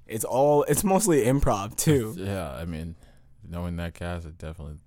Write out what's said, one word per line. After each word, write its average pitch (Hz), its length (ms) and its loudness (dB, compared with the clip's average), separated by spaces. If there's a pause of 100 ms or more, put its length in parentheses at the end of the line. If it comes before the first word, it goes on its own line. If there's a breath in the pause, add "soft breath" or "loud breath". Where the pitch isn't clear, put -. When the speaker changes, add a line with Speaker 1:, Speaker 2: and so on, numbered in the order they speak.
Speaker 1:
It's 110 180 -6
all, 143 400 4
it's 147 200 0
mostly 185 400 4
improv, 120 520 2
too. 120 380 2
Speaker 2:
<laughs> 90 40 -12
Yeah, 95 340 -4
I 62 120 -8
mean, 82 300 -8 (540 soft breath)
knowing 85 280 -6
that 85 180 -6
cast, 87 320 -8
it 82 120 -16
definitely 78 380 -12 (100)